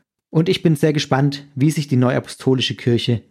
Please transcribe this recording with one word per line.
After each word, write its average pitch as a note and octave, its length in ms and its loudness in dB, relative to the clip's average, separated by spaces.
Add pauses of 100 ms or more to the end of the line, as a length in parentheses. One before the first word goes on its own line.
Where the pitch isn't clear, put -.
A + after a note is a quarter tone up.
(320)
Und E3+ 180 2
ich - 140 -2
bin D#3+ 120 4
sehr D#3 180 0
gespannt, C#3 600 -2
wie C#3 160 2
sich D#3 180 -2
die B2+ 100 0
neuapostolische B2+ 760 0
Kirche A#2 580 -2